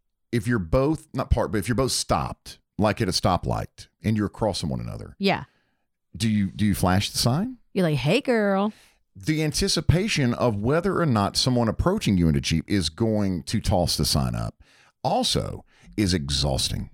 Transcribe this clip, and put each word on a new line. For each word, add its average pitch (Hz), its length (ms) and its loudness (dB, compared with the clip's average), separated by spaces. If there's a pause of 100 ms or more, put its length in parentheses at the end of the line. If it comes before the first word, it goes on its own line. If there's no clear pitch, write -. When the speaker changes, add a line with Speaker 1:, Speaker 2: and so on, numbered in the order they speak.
(300)
Speaker 1:
if 107 160 -4
you're 120 120 0
both, 131 560 0
not 123 160 -6
parked, 87 220 0
but 107 60 -2
if 98 100 -2
you're 123 60 0
both 127 180 0
stopped, - 680 -4 (200)
like 104 220 2
at 90 80 0
a 92 40 0
stoplight, - 760 -2 (140)
and 110 140 0
you're 104 120 0
crossing 95 420 -4
one 62 100 -4
another, 52 380 -12
Speaker 2:
Yeah. 190 260 0 (720)
Speaker 1:
do 110 120 -2
you, 104 220 2
do - 140 -2
you 101 100 4
flash 92 360 2
the - 80 -6
sign? 196 400 0 (160)
Speaker 2:
You're 185 100 2
like, 151 140 2
"Hey, 151 220 2
girl." 208 520 0 (420)
Speaker 1:
The 156 300 -2
anticipation 156 920 2
of 113 220 0
whether 160 440 0
or 170 60 2
not 110 300 2
someone 120 320 2
approaching 170 480 0
you 85 120 4
in 76 60 4
a 69 60 2
Jeep 80 260 -2
is 90 220 0
going 101 560 -2
to 110 160 -4
toss - 360 0
the 76 100 0
sign 64 280 0
up 55 280 -8 (420)
also 175 600 -2 (320)
is 98 180 2
exhausting. 69 800 -2